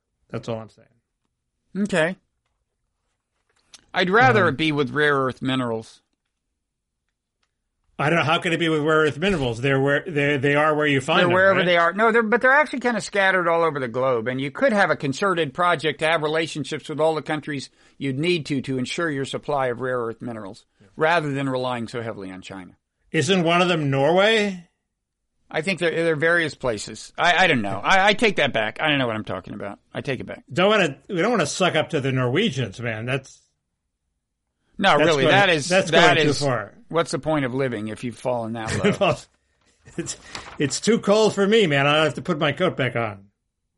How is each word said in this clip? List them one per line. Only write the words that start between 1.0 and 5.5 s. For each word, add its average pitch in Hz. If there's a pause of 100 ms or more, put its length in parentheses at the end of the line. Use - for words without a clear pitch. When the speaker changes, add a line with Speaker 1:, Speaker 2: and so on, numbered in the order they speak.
Speaker 2:
Okay. 175 (1800)
I'd 180
rather 226
Speaker 1:
Um, 170
Speaker 2:
it 123
be 160
with 143
rare 147
earth 131
minerals. 127 (2000)